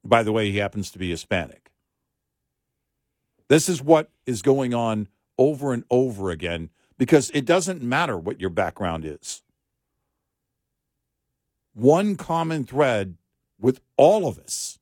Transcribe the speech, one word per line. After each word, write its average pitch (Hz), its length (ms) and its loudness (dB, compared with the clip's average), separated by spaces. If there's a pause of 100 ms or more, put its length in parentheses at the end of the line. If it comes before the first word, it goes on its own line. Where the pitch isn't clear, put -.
By 117 200 2
the 107 100 -2
way, 107 180 0
he 98 60 -4
happens 101 340 -6
to - 80 -20
be 90 120 -6
Hispanic. - 600 -8 (1800)
This 151 220 4
is 160 120 -4
what 156 300 4 (140)
is 120 160 -4
going 135 320 2
on 110 340 -2 (300)
over 139 340 0
and 117 180 -4
over 120 420 0
again, 85 380 -8 (280)
because - 360 2
it 143 120 -2
doesn't 170 360 -2
matter 127 360 -2
what 87 240 -8
your 92 80 -4
background 85 560 -4
is. - 360 -14 (2250)
One 165 420 2
common 165 480 -4
thread 113 520 -2 (420)
with - 220 0 (160)
all 175 300 6
of 110 100 -6
us - 440 -12